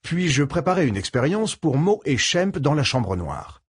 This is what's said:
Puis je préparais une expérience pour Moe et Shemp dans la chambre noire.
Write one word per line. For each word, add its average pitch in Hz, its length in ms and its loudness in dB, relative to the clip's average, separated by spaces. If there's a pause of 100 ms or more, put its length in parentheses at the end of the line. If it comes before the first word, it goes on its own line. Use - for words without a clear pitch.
Puis 175 260 -2
je 139 140 2
préparais 170 460 0
une 98 80 0
expérience 156 580 -2
pour 139 220 0
Moe 196 280 2
et 139 120 0
Shemp 185 420 0
dans 143 160 2
la 147 80 2
chambre 107 340 0
noire. 73 540 -8